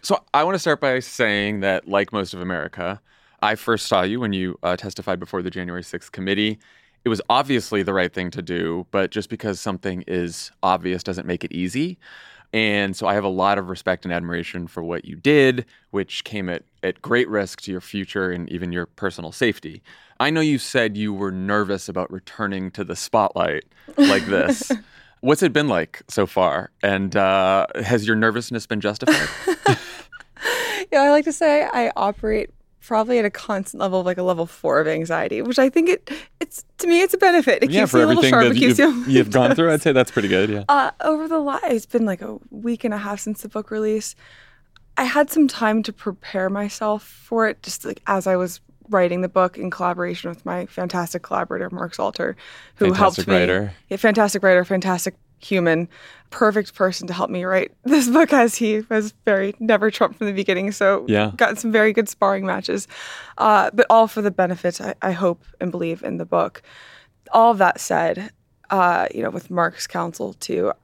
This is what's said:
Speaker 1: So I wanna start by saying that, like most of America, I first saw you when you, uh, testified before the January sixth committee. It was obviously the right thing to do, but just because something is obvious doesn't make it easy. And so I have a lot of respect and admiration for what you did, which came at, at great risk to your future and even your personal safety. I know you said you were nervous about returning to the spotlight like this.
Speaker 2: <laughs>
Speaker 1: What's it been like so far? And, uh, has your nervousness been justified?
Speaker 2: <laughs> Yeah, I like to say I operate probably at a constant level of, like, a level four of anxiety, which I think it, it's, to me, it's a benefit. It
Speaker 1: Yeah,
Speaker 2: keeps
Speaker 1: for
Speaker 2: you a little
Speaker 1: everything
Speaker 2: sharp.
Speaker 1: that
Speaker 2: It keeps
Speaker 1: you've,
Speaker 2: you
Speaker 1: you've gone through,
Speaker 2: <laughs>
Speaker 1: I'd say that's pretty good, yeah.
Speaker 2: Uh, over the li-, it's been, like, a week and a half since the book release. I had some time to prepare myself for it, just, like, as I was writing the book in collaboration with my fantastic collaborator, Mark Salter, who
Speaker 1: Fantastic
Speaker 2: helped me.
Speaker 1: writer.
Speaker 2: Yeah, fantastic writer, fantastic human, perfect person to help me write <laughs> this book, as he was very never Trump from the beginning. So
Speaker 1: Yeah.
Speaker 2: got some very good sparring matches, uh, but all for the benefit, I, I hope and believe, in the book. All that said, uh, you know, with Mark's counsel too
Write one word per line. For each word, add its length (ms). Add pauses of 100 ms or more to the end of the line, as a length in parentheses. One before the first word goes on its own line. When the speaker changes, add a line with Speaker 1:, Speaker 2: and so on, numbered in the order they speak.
Speaker 1:
So 320
I 100
wanna 160
start 220
by 200
saying 600
that, 260
like 260
most 200
of 80
America, 600 (420)
I 140
first 300
saw 160
you 180
when 120
you, 300
uh, 140
testified 440
before 220
the 80
January 340
sixth 280
committee. 460 (460)
It 60
was 180
obviously 540
the 100
right 200
thing 180
to 120
do, 480
but 200
just 180
because 320
something 480
is 420 (120)
obvious 400
doesn't 240
make 180
it 80
easy. 460 (540)
And 440
so 100
I 80
have 80
a 60
lot 300
of 100
respect 360
and 80
admiration 540
for 160
what 220
you 100
did, 520 (240)
which 340
came 240
at, 160 (180)
at 180
great 280
risk 340
to 80
your 100
future 520
and 180
even 220
your 140
personal 440
safety. 520 (360)
I 120
know 100
you 180
said 380
you 160
were 180
nervous 580
about 220
returning 640
to 100
the 140
spotlight 680 (300)
like 300
this. 500
Speaker 2:
<laughs> 60 (380)
Speaker 1:
What's 220
it 100
been 160
like 400
so 180
far? 440 (120)
And, 320
uh, 520 (100)
has 300
your 100
nervousness 500
been 140
justified? 480 (540)
Speaker 2:
<laughs> 60 (1040)
Yeah, 100
I 80
like 160
to 60
say 400
I 220
operate 560 (300)
probably 400
at 40
a 60
constant 500
level 200
of, 60
like, 120
a 60
level 220
four 340
of 80
anxiety, 520
which 180
I 100
think 200
it, 220 (300)
it's, 240 (140)
to 100
me, 120
it's 140
a 40
benefit. 440
It 80
Speaker 1:
Yeah, 120
Speaker 2:
keeps 100
Speaker 1:
for 60
Speaker 2:
you 80
a 20
little 160
Speaker 1:
everything 60 (100)
Speaker 2:
sharp. 80
Speaker 1:
that 80
Speaker 2:
It 20
keeps 220
Speaker 1:
you've, 260
Speaker 2:
you 120
Speaker 1:
you've 120
gone 240
through, 160
Speaker 2:
<laughs> 20
Speaker 1:
I'd 100
say 100
that's 180
pretty 160
good, 240
yeah. 180
Speaker 2:
Uh, 220 (120)
over 260
the 100
li-, 260
it's 220
been, 200
like, 160
a 160 (120)
week 320
and 100
a 60
half 220
since 220
the 60
book 220
release. 460 (800)
I 80
had 260
some 160
time 380
to 80
prepare 580
myself 540
for 420
it, 160
just, 220
like, 240
as 180
I 80
was 260 (280)
writing 320
the 80
book 300
in 120
collaboration 580
with 160
my 220
fantastic 560
collaborator, 480
Mark 240
Salter, 400 (420)
who 100
Speaker 1:
Fantastic 400
Speaker 2:
helped 20
me. 80
Speaker 1:
writer. 360 (160)
Speaker 2:
Yeah, 100
fantastic 440
writer, 220
fantastic 500 (280)
human, 460 (400)
perfect 460
person 320
to 80
help 160
me 140
write 340
<laughs> 60
this 260
book, 200
as 260
he 240 (100)
was 240 (100)
very 340
never 320
Trump 280
from 80
the 80
beginning. 360
So 380
Speaker 1:
Yeah. 260
Speaker 2:
got 240
some 140
very 220
good 160
sparring 340
matches, 420 (520)
uh, 340
but 160
all 180
for 140
the 100
benefit, 520
I, 180
I 120
hope 300 (160)
and 120
believe, 320
in 160
the 80
book. 340 (720)
All 220
that 260
said, 500 (380)
uh, 460
you 80
know, 80
with 200
Mark's 360
counsel 480
too 380 (120)